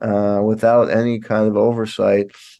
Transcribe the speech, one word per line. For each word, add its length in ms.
uh, 440
without 440
any 300
kind 280
of 100
oversight, 760